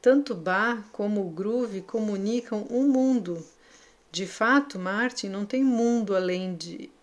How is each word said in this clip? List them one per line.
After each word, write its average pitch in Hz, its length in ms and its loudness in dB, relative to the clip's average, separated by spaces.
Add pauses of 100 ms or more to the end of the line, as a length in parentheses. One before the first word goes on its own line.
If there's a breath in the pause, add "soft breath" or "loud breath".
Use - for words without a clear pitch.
Tanto 269 320 4
Bach 202 480 -2 (100)
como 208 320 -2
o 180 60 -6
groove 202 500 -4
comunicam 214 880 -4
um 254 180 2
mundo. 254 560 2 (720 soft breath)
De 185 140 -4
fato, 254 520 2
Martin 202 500 -2
não 202 180 -4
tem 262 180 0
mundo 233 500 2
além 185 420 0
de 165 340 -12 (120)